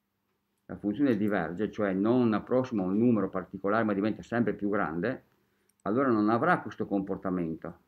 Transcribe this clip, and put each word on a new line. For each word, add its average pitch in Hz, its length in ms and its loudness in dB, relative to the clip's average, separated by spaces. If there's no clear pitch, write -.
la 95 60 -10
funzione 107 400 0
diverge, 98 520 -2
cioè 104 240 -2
non 113 400 2
approssima 120 480 0
un 92 160 0
numero 110 320 4
particolare 98 540 -2
ma 107 100 0
diventa 95 300 0
sempre 113 300 0
più 101 160 -4
grande, 98 560 -2
allora 127 280 0
non 107 200 4
avrà 143 320 2
questo 107 240 -8
comportamento, 92 1040 -4